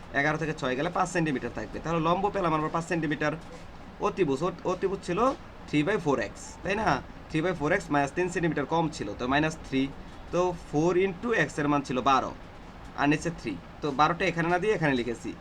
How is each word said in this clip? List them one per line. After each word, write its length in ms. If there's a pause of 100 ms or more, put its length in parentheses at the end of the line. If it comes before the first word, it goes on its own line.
(140)
এগারো 240
থেকে 220
ছয় 160
গেলে 140
পাঁচ 200
সেন্টিমিটার 460
থাকবে। 280
তাহলে 240
লম্ব 220
পেলাম 240
আমরা 220
পাঁচ 160
সেন্টিমিটার। 420 (760)
অতিভুজ, 360
অত-, 180 (100)
অতিভুজ 360
ছিল 120 (480)
থ্রি 160
বাই 220
ফোর 140
এক্স, 220 (220)
তাই 120
না? 260 (280)
থ্রি 120
বাই 180
ফোর 120
এক্স 220
মাইনাস 240
তিন 160
সেন্টিমিটার 320
কম 200 (100)
ছিল, 120 (120)
তো 80
মাইনাস 280 (120)
থ্রি। 140 (500)
তো 100 (300)
ফোর 220 (120)
into 240 (180)
x 20 (120)
এর 100
মান 160
ছিল 140
বারো, 300 (680)
আর 120
নিচে 180 (100)
থ্রি। 140 (280)
তো 60 (120)
বারোটা 260
এখানে 280
না 100
দিয়ে 140
এখানে 160
লিখেছি। 480